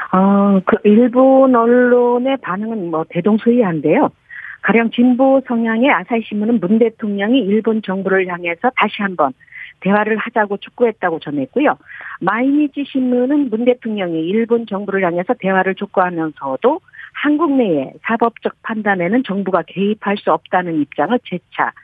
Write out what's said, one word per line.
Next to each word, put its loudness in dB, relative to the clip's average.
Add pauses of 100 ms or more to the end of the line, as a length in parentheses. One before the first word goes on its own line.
(140)
어, 4
그 2
일본 6
언론의 2
반응은 -6
뭐 -4
대동소이한데요. 2 (520)
가령 2
진보 4
성향의 0
아사히 -2
신문은 -2
문 2
대통령이 0
일본 0
정부를 -2
향해서 -4
다시 -2
한번 -2 (480)
대화를 0
하자고 -2
촉구했다고 -2
전했고요. -2 (420)
마이니치 0
신문은 0
문 -4
대통령이 -2
일본 0
정부를 -4
향해서 -2
대화를 -2
촉구하면서도 -2 (320)
한국 0
내의 0 (100)
사법적 -2
판단에는 -2
정부가 -2
개입할 -4
수 -2
없다는 -2
입장을 -2
재차 -6 (120)